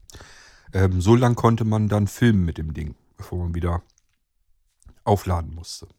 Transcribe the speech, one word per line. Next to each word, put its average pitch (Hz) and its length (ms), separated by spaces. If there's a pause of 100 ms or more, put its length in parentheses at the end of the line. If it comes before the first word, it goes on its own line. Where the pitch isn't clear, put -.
(720)
Ähm, 92 260
so 101 160
lang 120 200
konnte 117 280
man 110 240
dann 104 200
filmen 107 360
mit 82 140
dem 78 160
Ding, 73 220 (200)
bevor - 240
man 85 160
wieder 87 280 (1200)
aufladen 85 500
musste. - 320 (120)